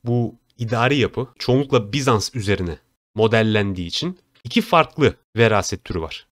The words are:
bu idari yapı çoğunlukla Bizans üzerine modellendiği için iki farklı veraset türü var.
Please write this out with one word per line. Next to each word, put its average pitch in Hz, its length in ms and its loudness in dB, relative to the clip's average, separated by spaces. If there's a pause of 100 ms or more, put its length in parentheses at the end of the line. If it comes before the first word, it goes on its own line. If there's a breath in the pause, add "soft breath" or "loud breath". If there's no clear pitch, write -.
bu 120 300 0 (240)
idari 120 380 0
yapı 123 320 -2 (100)
çoğunlukla 127 540 0
Bizans 127 420 0
üzerine 92 440 -2 (360)
modellendiği 107 720 0
için 165 320 -6 (260)
iki 214 180 -2
farklı 156 520 2 (220)
veraset 107 480 0
türü 87 160 -6
var. - 320 -12